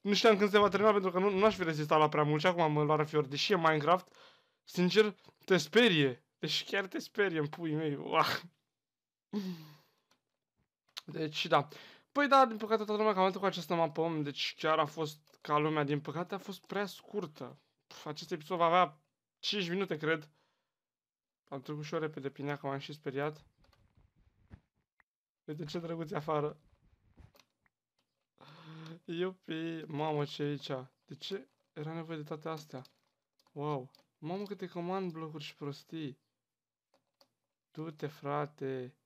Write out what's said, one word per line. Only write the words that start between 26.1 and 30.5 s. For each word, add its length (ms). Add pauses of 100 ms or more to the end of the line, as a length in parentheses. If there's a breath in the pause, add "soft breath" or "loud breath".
e 60
afară. 440 (2500 loud breath)
Iupi, 840
mamă, 380
ce 180
e 40
aici? 240 (340)